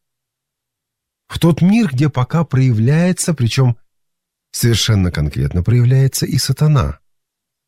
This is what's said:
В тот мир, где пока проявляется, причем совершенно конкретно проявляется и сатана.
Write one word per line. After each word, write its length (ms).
В 120
тот 240
мир, 300
где 180
пока 340
проявляется, 920
причем 440
совершенно 600
конкретно 520
проявляется 640
и 120
сатана. 640